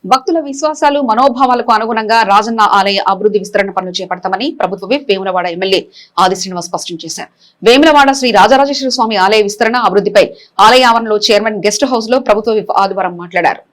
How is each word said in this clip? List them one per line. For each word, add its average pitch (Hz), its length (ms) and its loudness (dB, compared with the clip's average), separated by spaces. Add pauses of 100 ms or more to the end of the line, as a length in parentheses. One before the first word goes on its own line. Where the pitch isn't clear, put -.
(120)
భక్తుల 294 360 0
విశ్వాసాలు, 294 520 -2 (100)
మనోభావాలకు 247 640 2
అనుగుణంగా 220 420 0 (140)
రాజన్న 214 320 2 (160)
ఆలయ 196 180 0 (140)
అభివృద్ధి 196 320 0
విస్తరణ 196 340 -2
పనులు 185 220 -8
చేపడతామని 190 480 -6 (120)
ప్రభుత్వ 190 320 -6
విప్ 285 200 -4
వేములవాడ 190 340 -2 (100)
ఎమ్మెల్యే 190 260 -2 (420)
ఆది 185 180 2
శ్రీనివాస్ 180 300 -8
స్పష్టం 170 320 -10
చేశారు. 160 280 -12 (360)
వేములవాడ 277 440 4 (100)
శ్రీ 247 180 0
రాజరాజేశ్వర 269 580 2
స్వామి 220 200 -2 (100)
ఆలయ 214 220 4
విస్తరణ 226 280 -4 (120)
అభివృద్ధిపై 196 360 2 (400)
ఆలయ 247 260 6
ఆవరణలో 226 260 0 (120)
చైర్మన్ 208 380 0
గెస్ట్ 247 260 -2
హౌస్ 226 220 -2
లో 262 120 2
ప్రభుత్వ 214 320 0
విప్ - 240 -6
ఆదివారం 185 400 -4
మాట్లాడారు. 175 500 -2